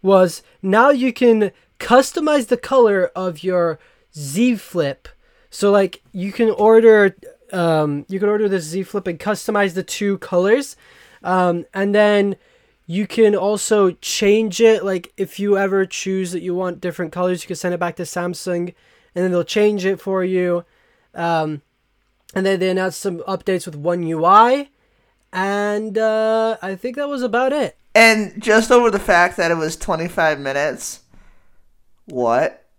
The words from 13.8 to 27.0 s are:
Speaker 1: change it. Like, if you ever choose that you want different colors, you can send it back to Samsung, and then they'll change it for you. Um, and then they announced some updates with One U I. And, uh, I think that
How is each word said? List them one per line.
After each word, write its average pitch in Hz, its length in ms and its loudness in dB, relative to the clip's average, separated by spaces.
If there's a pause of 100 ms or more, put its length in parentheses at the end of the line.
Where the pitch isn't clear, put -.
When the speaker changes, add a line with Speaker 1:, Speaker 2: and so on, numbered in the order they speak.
Speaker 1:
change 208 600 0
it. 220 240 4
Like, 185 320 -6
if 190 220 -8
you 202 180 0
ever 196 280 0
choose 190 460 -6
that 175 100 -8
you 175 140 -6
want 180 260 -6
different 175 300 -8
colors, 180 320 -4
you - 40 -18
can 175 80 -8
send 175 180 -6
it 170 60 -6
back 175 180 -6
to 180 60 -8
Samsung, 175 680 -6 (400)
and 175 100 -4
then 185 80 0
they'll 175 120 0
change 208 420 0
it 190 140 -2
for 190 240 -4
you. 180 420 -2 (480)
Um, 160 480 -4 (720)
and 190 120 -2
then 190 140 0
they 185 100 0
announced 185 300 -4
some 180 200 -6
updates 185 460 -6
with 160 100 -14
One 175 280 -4
U 160 220 -2
I. 240 440 6 (640)
And, 202 680 -4
uh, 220 640 0
I 190 140 -8
think 247 200 -10
that 285 140 -6